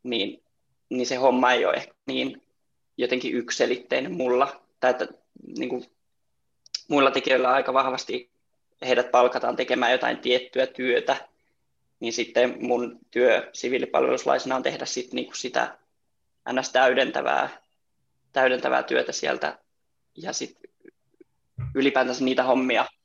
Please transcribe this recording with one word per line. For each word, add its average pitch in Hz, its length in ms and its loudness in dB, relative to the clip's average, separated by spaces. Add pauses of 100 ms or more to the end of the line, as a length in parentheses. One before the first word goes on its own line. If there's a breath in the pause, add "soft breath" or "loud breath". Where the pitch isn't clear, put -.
niin, 113 400 -6 (480)
niin 123 160 -4
se 127 100 -4
homma 127 360 4
ei 120 120 2
ole - 100 2
ehkä - 200 -8 (120)
niin 131 360 -4 (540)
jotenkin 127 380 -2
yksiselitteinen 131 800 -2
mulla. 127 440 0 (200)
Tai 127 100 4
että, - 180 -2 (500)
niin 127 100 -4
kuin, 123 220 -8 (1000)
muilla 139 220 4
tekijöillä 127 420 2
aika 131 200 2
vahvasti 127 580 -2 (560)
heidät 123 240 2
palkataan 123 460 4
tekemään 123 360 0
jotain 123 260 0
tiettyä 123 480 0
työtä, 127 640 -2 (720)
niin 117 120 -4
sitten 123 480 0
mun 120 380 -4 (120)
työ 120 420 2
siviilipalveluslaisena 131 1040 0
on 127 60 -4
tehdä 135 240 -4
sit, - 260 -8
niin 123 140 -6
kuin, - 100 -16
sitä - 420 -4 (760)
ns. 131 180 -2
täydentävää, 123 800 2 (840)
täydentävää 131 500 2
työtä - 300 -2
sieltä 73 460 -4 (580)
ja 170 160 -10
sit - 260 -10 (1160)
ylipäätänsä 131 500 0
niitä 127 180 0
hommia 127 440 2 (180)